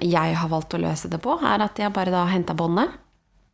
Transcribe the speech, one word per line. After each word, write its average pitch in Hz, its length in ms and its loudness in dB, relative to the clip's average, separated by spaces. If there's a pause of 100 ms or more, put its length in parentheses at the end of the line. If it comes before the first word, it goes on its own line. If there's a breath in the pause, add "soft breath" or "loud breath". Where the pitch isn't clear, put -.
jeg 165 320 2
har 165 160 -2
valgt 160 240 -2
å 170 60 -2
løse 165 260 -2
det 165 160 -4
på, 311 160 0
er 208 240 2
at 208 160 -4
jeg 208 160 -2
bare 185 160 0
da 180 160 2
hentet 175 300 0
båndet, 170 340 2 (600)